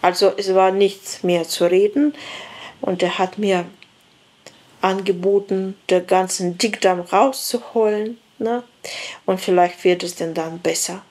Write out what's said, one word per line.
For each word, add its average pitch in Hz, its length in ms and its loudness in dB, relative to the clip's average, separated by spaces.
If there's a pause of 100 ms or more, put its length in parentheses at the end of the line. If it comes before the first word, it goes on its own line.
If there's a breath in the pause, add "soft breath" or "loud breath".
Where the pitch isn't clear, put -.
Also 180 360 2
es 190 180 -2
war 190 160 6
nichts 196 520 -2
mehr 175 240 0
zu - 200 0
reden 208 480 2 (680 loud breath)
und 180 220 -2
er 175 160 -2
hat 185 200 -2
mir 190 280 0 (1120)
angeboten, 190 960 0 (140)
den 180 160 2
ganzen 185 500 0
Dickdarm 190 440 0
rauszuholen, 220 1160 0 (220)
ne? 233 240 -4 (640 loud breath)
Und 185 140 0
vielleicht 175 420 2
wird 180 220 2
es 175 100 -8
denn 165 200 -8
dann 165 260 -6
besser. 175 500 -4